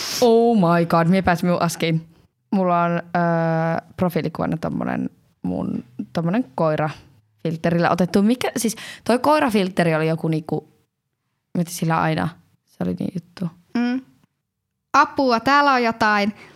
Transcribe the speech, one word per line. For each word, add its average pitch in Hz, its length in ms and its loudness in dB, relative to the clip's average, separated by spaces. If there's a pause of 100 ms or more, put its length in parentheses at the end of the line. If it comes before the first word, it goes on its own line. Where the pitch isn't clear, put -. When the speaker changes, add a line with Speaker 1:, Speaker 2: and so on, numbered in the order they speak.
(220)
Speaker 1:
Oh 233 360 4
my 170 280 4
god, 165 220 2
mie 190 140 4
pääsin 180 240 0
minun 175 160 0
Askiin. 160 460 -2 (440)
Mulla 180 320 0
on, 170 80 0
öö, 170 100 -2 (960)
profiilikuvanne 160 600 -2
tommonen 64 520 -4 (320)
mun, - 420 -4 (300)
tommonen 175 320 -2 (100)
koirafiltterillä 160 1300 -4
otettu. 180 320 2
Mikä, 233 360 0
siis 220 180 -2 (280)
toi 240 160 2
koirafiltteri 208 760 2
oli 156 120 0
joku 160 200 -2
niinku, 156 400 -4 (880)
mä 175 60 0
tiedän, - 100 -8
sillä 165 280 0
aina. 160 280 0 (360)
Se - 180 -10
oli 180 160 -2
niin - 140 -4
juttu. - 420 -10 (220)
Speaker 2:
Mm. 247 240 -2 (920)
Apua, 269 460 2
täällä 277 340 4
on 247 100 2
jotain. 214 500 0 (220)